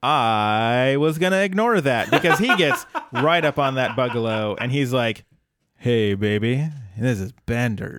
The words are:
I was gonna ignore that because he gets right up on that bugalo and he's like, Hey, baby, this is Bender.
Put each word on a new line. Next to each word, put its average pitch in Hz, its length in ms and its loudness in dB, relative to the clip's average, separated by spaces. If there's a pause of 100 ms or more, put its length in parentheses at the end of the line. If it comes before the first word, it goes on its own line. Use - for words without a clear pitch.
I 117 960 2
was 156 200 0
gonna 185 240 0
ignore 202 380 0
that 127 300 0
because - 280 2
he 240 180 2
gets 185 300 0 (260)
right 160 320 2
up 147 140 0
on 139 160 0
that 127 220 -2
bugalo 113 640 -2
and 123 140 -4
he's 135 200 0
like, 117 320 0 (520)
Hey, 110 380 2
baby, 107 540 0 (300)
this 117 220 0
is 95 120 -6 (140)
Bender. 117 520 -4